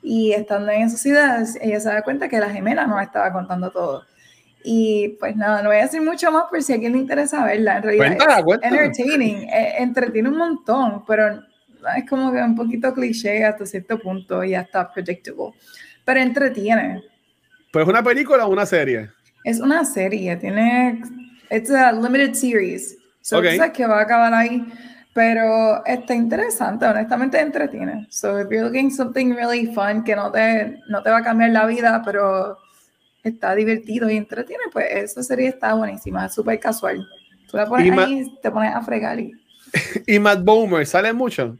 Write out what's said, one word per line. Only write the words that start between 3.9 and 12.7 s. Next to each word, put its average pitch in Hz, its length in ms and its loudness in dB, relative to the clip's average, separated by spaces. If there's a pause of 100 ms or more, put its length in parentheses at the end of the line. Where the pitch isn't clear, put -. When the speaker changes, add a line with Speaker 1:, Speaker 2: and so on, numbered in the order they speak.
Speaker 1:
Y, 220 580 0
pues, 214 180 -6
nada, 208 260 0
no 208 60 2
voy 214 80 6
a 208 60 4
decir 302 180 -2
mucho 330 280 0
más 311 200 2
por 330 120 -2
si 269 120 -2
a - 20 2
alguien 233 160 -2
le 254 80 2
interesa 277 460 -2
verla. 208 320 2
En 202 60 -4
realidad 214 240 4
Speaker 2:
Cuéntala, 254 320 6
Speaker 1:
es 165 40 0
Speaker 2:
cuéntala. 240 400 2
Speaker 1:
entertaining, 254 540 0 (120)
eh, - 300 0
entretiene 247 500 0
un 302 80 0
montón, 262 720 -2
pero 214 340 2 (560)
es 247 120 -6
como 262 240 0
que 247 100 0
un 233 120 2
poquito 233 380 -2